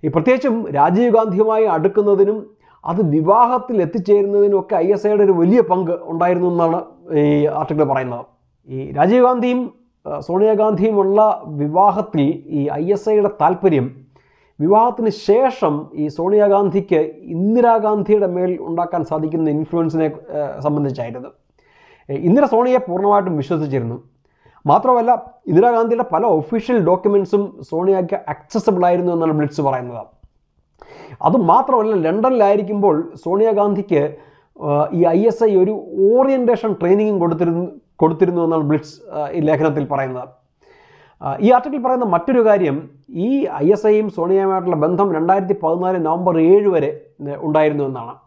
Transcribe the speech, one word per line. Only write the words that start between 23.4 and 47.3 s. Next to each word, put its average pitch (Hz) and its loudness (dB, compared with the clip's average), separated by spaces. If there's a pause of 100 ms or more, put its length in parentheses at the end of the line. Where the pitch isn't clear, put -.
മാത്രമല്ല 233 2 (220)
ഇന്ദിരാഗാന്ധിയുടെ 226 2
പല 175 0
ഒഫീഷ്യൽ 208 0
ഡോക്യുമെൻസും 196 0
സോണിയയ്ക്ക് 180 -2 (140)
ആക്സസിബിൾ 180 -2
ആയിരുന്നു 180 0
എന്നാണ് 160 0
ബ്ലിറ്റ്സ് 151 -2
പറയുന്നത്. 123 -6 (1160)
അതുമാത്രമല്ല 220 2
ലണ്ടനിലായിരിക്കുമ്പോൾ 208 0 (120)
സോണിയാഗാന്ധിക്ക്, 196 0 (460)
ആ, 147 0
ഈ 175 2
ഐ 170 2
എസ് 226 0
ഐ 208 2
ഒരു 185 4 (440)
ഓറിയന്റേഷൻ 247 0
ട്രെയിനിങ്ങും 202 0
കൊടുത്തിരുന്നു, 170 -2 (300)
കൊടുത്തിരുന്നു 170 2
എന്നാണ് 165 0
ബ്ലിറ്റ്സ്, 147 -4 (100)
ആ, 147 -8
ഈ 170 -6
ലേഖനത്തിൽ 151 0
പറയുന്നത്. 127 -6 (960)
ആ, 139 -6
ഈ 208 4
ആർട്ടിക്കിൾ 262 0
പറയുന്ന 247 0
മറ്റൊരു 220 0
കാര്യം 175 0 (200)
ഈ 233 -2 (100)
ഐ 147 2
എസ് 214 0
ഐയും 214 2
സോണിയയുമായിട്ടുള്ള 185 -2
ബന്ധം 170 0
രണ്ടായിരത്തി 185 0
പതിനാല് 170 -2
നവംബർ 170 0
ഏഴ് 196 4
വരെ, 151 -2 (280)
ഏ, 143 -8